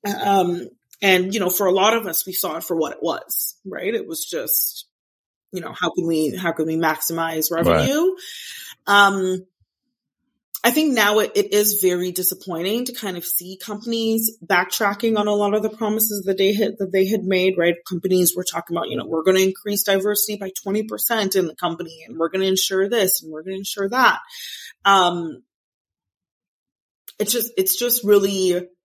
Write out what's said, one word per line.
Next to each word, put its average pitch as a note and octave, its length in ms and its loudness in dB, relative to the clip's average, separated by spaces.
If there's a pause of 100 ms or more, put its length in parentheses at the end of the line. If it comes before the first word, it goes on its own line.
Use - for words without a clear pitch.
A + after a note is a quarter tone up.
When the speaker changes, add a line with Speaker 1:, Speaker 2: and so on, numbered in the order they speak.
Speaker 1:
Um, F#3+ 640 2 (320)
and, F#3+ 320 4
you A3 60 0
know, F3+ 100 0
for G3 180 0
a F3+ 40 4
lot G#3 240 4
of G#3+ 120 -2
us, - 180 -4
we F#3 80 -8
saw E3 240 -4
it E3+ 60 -8
for F3 120 -4
what D3+ 160 0
it - 100 -12
was, - 540 -4 (100)
right? F#3+ 280 -6
It - 140 -4
was D#3+ 180 -8
just, - 640 -4 (640)
you F3+ 100 -6
know, - 100 -10
how F3 200 -4
can E3 160 -2
we, D#3 280 0
how F3+ 160 -2
can D#3+ 140 -2
we D#3+ 100 -2
maximize E3 760 -2
Speaker 2:
Right. E3 140 0
Speaker 1:
revenue? D4 500 2 (720)
Um, G3 580 4 (1160)
I A#3+ 80 4
think D4+ 220 2
now G#3+ 260 4
it, - 160 0
it G3+ 180 2
is G#3 280 2
very F3+ 300 2
disappointing F#3 760 -4
to A#3+ 80 -6
kind F#3+ 220 -8
of E3+ 80 -10
see F#3 400 -6
companies A3+ 800 -2
backtracking G3+ 760 0
on G#3 100 0
a G#3 80 2
lot G3+ 180 2
of G#3+ 80 2
the G#3+ 80 -2
promises G#3+ 560 -2
that F#3+ 120 0
they G3 160 4
had, G#3 260 0
that F#3+ 120 -4
they F#3+ 140 4
had G3 180 0
made, F#3 340 2
right? E3+ 180 2 (120)
Companies F3+ 480 4
were F3+ 80 -6
talking E3+ 320 -6
about, E3+ 140 -4
you - 80 -4
know, - 80 -4
"We're D#3+ 180 -2
gonna F#3+ 160 6
increase F#3+ 440 0
diversity G3+ 540 0
by F#3+ 140 -10 (120)
twenty G#3 200 -2
percent G#3+ 520 -2
in F3+ 120 4
the D3+ 80 -8
company, E3 500 -6
and D#3+ 120 -14
we're E3 120 0
gonna F#3+ 160 -2
ensure F#3+ 440 0
this, G#3 320 0
and D#3+ 100 -14
we're D#3 120 -12
gonna F#3+ 140 -8
ensure G3 320 -6
that." A#3 300 4 (640)
Um, F3 600 2 (1800)
it's G#3 120 -2
just, A3+ 240 -2
it's F#3+ 220 0
just A#3+ 260 0
really G3 640 4 (180)